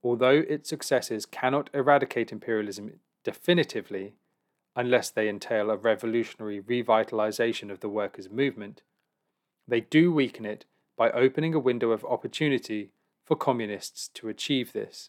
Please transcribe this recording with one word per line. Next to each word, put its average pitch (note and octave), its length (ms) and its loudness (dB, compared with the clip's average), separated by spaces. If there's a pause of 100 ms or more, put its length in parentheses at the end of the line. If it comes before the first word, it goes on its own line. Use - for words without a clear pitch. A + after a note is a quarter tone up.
Although B2+ 440 4
its D3+ 220 -4
successes B2 560 -2
cannot C#3 480 -2
eradicate C#3 580 2
imperialism G#2 640 -6 (320)
definitively, G#2+ 880 0 (640)
unless B2 320 2
they G#2+ 220 0
entail G#2 400 -2
a G#2+ 60 0
revolutionary A2 840 -2
revitalization A2 1080 0
of F#2+ 100 -12
the G#2+ 80 -6
workers' G2+ 420 -6
movement, A2 520 -4 (840)
they A#2 140 2
do E3 320 4
weaken C3 320 0
it G#2+ 220 -10 (280)
by A#2 180 2
opening C3+ 420 2
a D#3 40 4
window A#2+ 320 0
of A2 140 0
opportunity A#2 880 -2 (340)
for B2+ 100 0
communists A2+ 760 -4
to - 200 -12
achieve B2 460 -4
this. - 340 -8